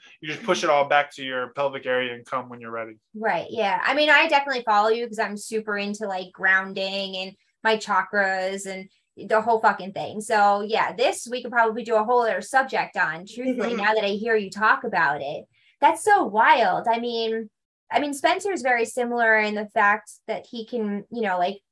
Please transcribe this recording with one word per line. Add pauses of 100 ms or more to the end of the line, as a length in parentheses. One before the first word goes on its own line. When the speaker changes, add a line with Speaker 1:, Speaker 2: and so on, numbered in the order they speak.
(200)
Speaker 1:
you
just
push
it
all
back
to
your
pelvic
area
and
come
when
you're
ready. (160)
Speaker 2:
Right.
Yeah.
I
mean,
I
definitely
follow
you
'cause
I'm
super
into,
like,
grounding
and (260)
my
chakras
and (260)
the
whole
fucking
thing.
So
yeah,
this
we
could
probably
do
a
whole
other
subject
on,
truthfully,
Speaker 3:
Mm-hmm.
Speaker 2:
now
that
I
hear
you
talk
about
it. (340)
That's
so
wild.
I
mean, (440)
I
mean,
Spencer's
very
similar
in
the
fact (160)
that
he
can,
you
know,
like, (140)